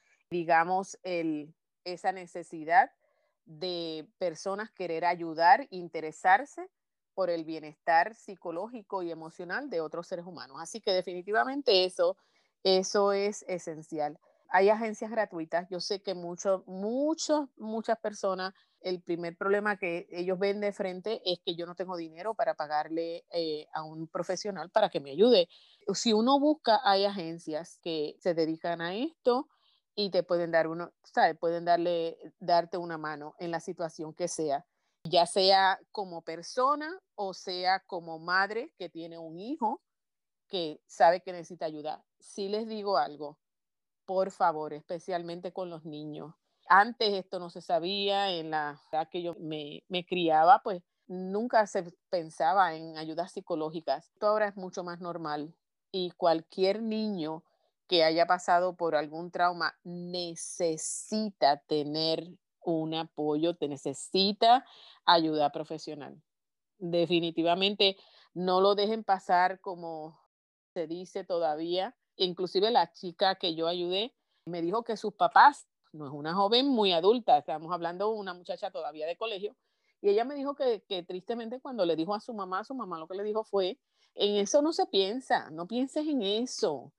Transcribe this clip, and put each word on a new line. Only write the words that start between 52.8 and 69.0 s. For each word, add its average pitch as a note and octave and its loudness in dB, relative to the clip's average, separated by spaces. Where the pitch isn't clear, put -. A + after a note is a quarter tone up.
ayudas D#3+ -6
psicológicas. D#3+ -6
Esto G#3+ -2
ahora G#3+ 2
es G3+ -10
mucho F#3 -8
más F3 -8
normal E3 -8
y F3+ -4
cualquier F#3 2
niño G#3 -4
que E3+ 4
haya D#3+ 6
pasado F3+ 2
por E3 0
algún D#3 -4
trauma F3 0
necesita F3 -2
tener D#3+ -2
un D#3+ -2
apoyo, D#3+ 0
te D3+ -4
necesita G3 2
ayuda D#3 4
profesional. D3+ -12
Definitivamente F3 2
no F#3 2
lo G3 6
dejen G#3+ 0